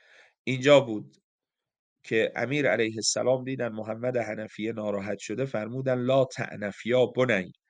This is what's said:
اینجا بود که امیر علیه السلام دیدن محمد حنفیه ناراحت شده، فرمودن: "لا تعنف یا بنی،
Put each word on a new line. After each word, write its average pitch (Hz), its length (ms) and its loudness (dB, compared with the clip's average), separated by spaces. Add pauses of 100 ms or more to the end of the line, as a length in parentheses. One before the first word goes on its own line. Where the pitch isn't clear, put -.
(440)
اینجا 131 360 6
بود 110 360 -4 (880)
که 110 320 0
امیر 135 340 0
علیه 110 260 0
السلام 120 480 0
دیدن 131 240 -4
محمد 110 480 -6
حنفیه 110 560 -4
ناراحت 101 460 -4
شده، 110 260 -6
فرمودن: 127 540 -4
"لا 131 260 2
تعنف 104 600 -6
یا 120 200 4
بنی، 117 460 0 (180)